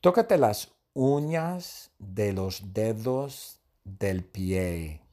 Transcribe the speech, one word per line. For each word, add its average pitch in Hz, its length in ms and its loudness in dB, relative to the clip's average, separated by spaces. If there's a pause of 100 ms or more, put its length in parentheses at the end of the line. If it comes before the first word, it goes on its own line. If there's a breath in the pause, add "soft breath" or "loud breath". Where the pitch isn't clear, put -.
Tócate 196 340 6
las 113 360 2 (200)
uñas 156 1040 -2
de 98 360 -2
los 95 400 -6
dedos 113 840 -4 (240)
del 95 400 -2
pie. 90 760 -4 (120)